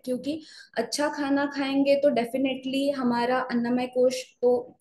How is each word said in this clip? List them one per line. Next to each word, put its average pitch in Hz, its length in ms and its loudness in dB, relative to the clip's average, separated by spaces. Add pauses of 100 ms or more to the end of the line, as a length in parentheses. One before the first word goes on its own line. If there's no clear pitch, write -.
क्योंकि 254 380 -4 (360)
अच्छा 233 300 -2
खाना 285 380 0
खाएंगे 277 500 2
तो 277 120 4
definitely 262 880 0
हमारा 247 440 0
अन्नमय 247 480 -2
कोश 254 560 0
तो 247 380 2